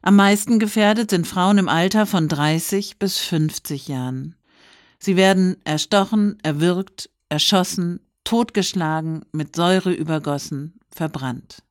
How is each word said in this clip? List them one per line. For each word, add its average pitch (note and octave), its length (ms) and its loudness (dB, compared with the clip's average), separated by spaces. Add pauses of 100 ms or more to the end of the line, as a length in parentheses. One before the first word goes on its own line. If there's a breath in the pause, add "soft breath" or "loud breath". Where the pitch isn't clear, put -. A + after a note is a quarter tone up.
Am G3+ 140 4
meisten G#3+ 440 4
gefährdet G#3+ 500 2
sind F3 160 0
Frauen F#3+ 320 2
im F#3 120 2
Alter F#3+ 360 2
von E3+ 220 0
dreißig D#3+ 720 -2
bis F#3+ 180 -2
fünfzig D#3 720 -4
Jahren. C3 480 -6 (640 soft breath)
Sie F#3+ 160 0
werden F#3 480 4
erstochen, G3 800 0
erwürgt, E3+ 680 -2 (200)
erschossen, F3+ 720 0 (240)
totgeschlagen, D#3+ 1080 -2
mit D3+ 240 -8
Säure F3+ 360 2
übergossen, D3+ 880 -6 (100)
verbrannt. - 800 -8